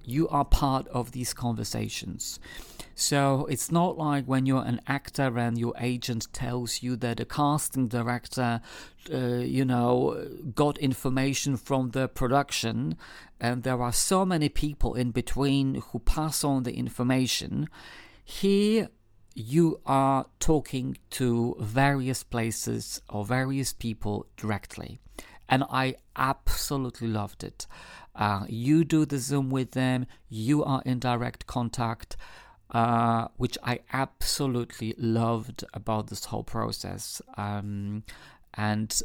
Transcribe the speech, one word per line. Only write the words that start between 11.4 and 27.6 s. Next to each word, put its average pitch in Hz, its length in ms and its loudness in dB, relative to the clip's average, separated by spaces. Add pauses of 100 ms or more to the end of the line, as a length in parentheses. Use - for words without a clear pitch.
from 131 340 -2
the 131 160 0
production, 135 920 0 (420)
and 120 240 0
there 127 180 0
are 120 120 0
so 190 320 4
many 160 240 2
people - 460 2
in 123 160 2
between 135 640 2
who 120 240 -6
pass 156 440 0
on 135 200 2
the 123 100 -4
information. 127 960 0 (540)
Here 208 640 2 (440)
you 156 520 2
are 135 400 4 (140)
talking 131 580 2 (140)
to 120 480 2
various 131 640 0
places 113 880 -4
or 104 160 -4
various 131 480 0
people 107 520 -4 (100)
directly. - 640 -6 (480)
And 131 220 2
I 131 260 0 (200)
absolutely 131 920 0
loved 104 360 -2
it. - 240 -12 (480)